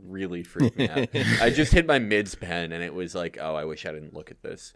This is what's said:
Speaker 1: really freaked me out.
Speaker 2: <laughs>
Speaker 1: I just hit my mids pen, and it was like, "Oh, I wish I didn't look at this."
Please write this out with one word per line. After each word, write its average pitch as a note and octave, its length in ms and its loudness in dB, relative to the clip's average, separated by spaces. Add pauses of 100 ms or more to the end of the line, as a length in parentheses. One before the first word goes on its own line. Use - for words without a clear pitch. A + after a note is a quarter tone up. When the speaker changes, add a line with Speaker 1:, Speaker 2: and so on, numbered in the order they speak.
Speaker 1:
really F#2 380 -6
freaked A#2 360 0
me C3 120 0
out. C3 240 -2
Speaker 2:
<laughs> A#2 280 2
Speaker 1:
I A#2 100 6
just D3 200 2
hit E3+ 140 8
my E3+ 140 4
mids G#2 340 2
pen, F2 380 -4
and E2+ 120 -6
it D#2+ 120 -8
was F2+ 180 -6
like, E2+ 260 -4
"Oh, D#2 140 -4
I D2+ 120 -4
wish D#2 200 -8
I D#2+ 60 -6
didn't D2+ 240 -14
look - 160 -16
at - 100 -20
this." - 340 -12